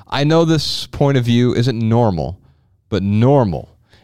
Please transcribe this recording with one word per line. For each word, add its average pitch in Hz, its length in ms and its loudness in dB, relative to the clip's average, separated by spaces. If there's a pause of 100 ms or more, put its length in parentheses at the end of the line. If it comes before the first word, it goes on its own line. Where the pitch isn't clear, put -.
I 139 180 -4
know 165 200 2
this 160 420 -2
point 139 300 0
of 123 80 0
view 120 300 2
isn't 120 240 -2
normal, 110 600 -2 (520)
but 95 120 -2
normal 107 680 0 (340)